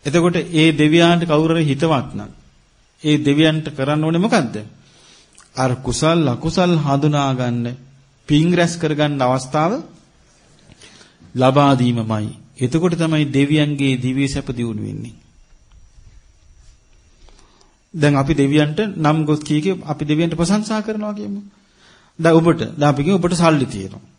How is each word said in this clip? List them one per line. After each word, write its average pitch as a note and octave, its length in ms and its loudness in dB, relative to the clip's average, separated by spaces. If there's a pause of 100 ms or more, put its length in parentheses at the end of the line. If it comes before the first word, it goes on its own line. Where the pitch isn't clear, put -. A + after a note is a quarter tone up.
එතකොට E3+ 300 0 (160)
ඒ D#3 200 4
දෙවියන්ට E3+ 540 4
කවුරු D#3+ 280 2
හරි E3 120 2
හිතවත් C#3+ 460 0
නම් G2+ 200 -12 (720)
ඒ D3+ 140 2
දෙවියන්ට D3+ 520 2
කරන්න C#3+ 340 -2
ඕනේ E3 160 0
මොකද්ද? F3 360 0 (960)
අර C3 260 -2
කුසල් D#3 500 0
අකුසල් E3 500 -2
හඳුනා C#3+ 560 0
ගන්න, A#2+ 440 -4 (520)
පින් D#3 240 4
රැස් E3+ 240 2
කර D3+ 180 -2
ගන්න D3 260 0
අවස්ථාව C3 500 0 (1600)
ලබා C3 440 4
දීමමයි. A2+ 540 -2 (260)
එතකොට D#3+ 400 0
තමයි D#3+ 320 0
දෙවියන්ගේ C#3 720 0
දිව්‍ය C3 300 -2
සැප C#3 220 -6
දියුණු A#2 320 -6
වෙන්නේ. G#2 340 -10 (2750)
දැන් D3 220 2
අපි C#3 180 2
දෙවියන්ට D3 460 2 (140)
නම් D#3 280 0
ගොස් D3+ 200 0
කී D3+ 200 -2
කී F3+ 220 -2
අපි D3+ 220 -6
දෙවියන්ට D#3+ 300 0
ප්‍රශංසා G#3 460 -2
කරනවා G#3 320 -6
කියමු. G3+ 280 -10 (800)
දැන් E3 160 4
ඔබට, E3 340 4
දැන් D3 200 2
අපි C#3 140 0
කියමු F#3+ 140 2
ඔබට F3 180 0
සල්ලි D#3+ 300 2
තියෙනවා. G2 360 -12 (180)